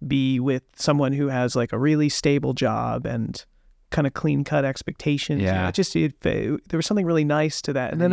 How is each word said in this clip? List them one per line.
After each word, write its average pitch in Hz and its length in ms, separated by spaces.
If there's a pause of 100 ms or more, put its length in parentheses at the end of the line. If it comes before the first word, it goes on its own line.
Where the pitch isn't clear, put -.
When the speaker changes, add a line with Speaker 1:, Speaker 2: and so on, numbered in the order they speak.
Speaker 1:
be 131 340
with 131 220 (120)
someone 143 380
who 143 160
has, 123 260
like, 120 200
a 110 40
really 151 300
stable 135 460
job 117 500
and 113 400 (460)
kind 147 160
of 131 60
clean-cut 143 540
expectations. 143 720
You 98 60
know, 92 80
Speaker 2:
Yeah. 92 140
Speaker 1:
it - 60
just, 185 220
it, 156 160 (120)
it, 110 440
there 170 80
was 160 100
something 202 200
really 165 180
nice 151 380
to 143 100
that. 127 180
And 160 120
then 180 100